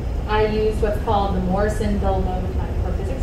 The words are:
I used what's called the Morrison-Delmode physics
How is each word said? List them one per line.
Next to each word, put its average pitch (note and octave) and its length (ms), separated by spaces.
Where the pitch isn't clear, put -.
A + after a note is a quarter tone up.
I G#3+ 200
used G#3+ 360
what's G#3+ 220
called G3 320
the F#3 40
Morrison-Delmode F#3+ 1040
physics C4 260